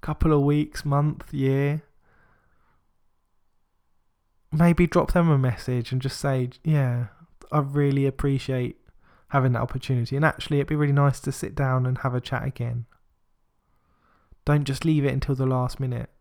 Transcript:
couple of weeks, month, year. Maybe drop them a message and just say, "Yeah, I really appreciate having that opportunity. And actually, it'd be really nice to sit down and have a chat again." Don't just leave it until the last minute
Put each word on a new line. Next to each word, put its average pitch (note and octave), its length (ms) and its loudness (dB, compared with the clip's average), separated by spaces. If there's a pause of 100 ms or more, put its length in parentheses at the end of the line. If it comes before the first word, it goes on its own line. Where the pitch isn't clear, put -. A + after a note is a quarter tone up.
couple D#3 320 2
of C#3+ 80 4
weeks, D3 420 0
month, D3 500 -2
year. C#3 500 0 (2750)
Maybe E3+ 340 6
drop - 280 2
them E3+ 160 4
a C#3+ 80 6
message B2+ 560 -2
and B2+ 80 -2
just C3+ 180 -6
say, C3 300 -2 (160)
"Yeah, B2+ 420 0 (420)
I D3+ 100 0
really C#3 460 0
appreciate C3+ 720 -2 (520)
having C3 240 2
that A2+ 80 0
opportunity. B2+ 560 -2
And D3+ 80 2
actually, - 320 0
it'd C#3+ 100 0
be D#3 80 -2
really D3 160 2
nice C#3 300 2
to - 100 -6
sit - 240 -8
down C3 300 0
and B2+ 140 -2
have B2+ 140 -4
a B2 60 -2
chat - 240 -6
again." A#2+ 420 -6 (1600)
Don't D3 220 2
just C3+ 180 -6
leave D#3 220 2
it C3 80 2
until C#3 220 -2
the C3 100 -2
last B2+ 340 -2
minute B2 300 -6 (120)